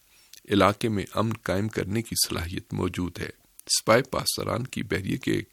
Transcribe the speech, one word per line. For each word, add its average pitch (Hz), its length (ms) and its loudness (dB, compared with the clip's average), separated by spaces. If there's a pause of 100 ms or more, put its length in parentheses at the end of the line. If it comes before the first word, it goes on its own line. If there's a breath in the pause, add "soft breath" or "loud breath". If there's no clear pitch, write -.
(500 loud breath)
علاقے 101 400 4
میں 98 140 0 (100)
امن 104 200 0 (100)
قائم 98 260 0
کرنے 98 320 -2
کی - 140 -6 (120)
صلاحیت 87 460 -6
موجود 92 460 -2
ہے۔ - 100 -6 (400)
سپاہ 113 320 6 (100)
پاسداران - 540 -2
کی - 180 -6
بحریہ 95 340 -2
کے - 240 0 (120)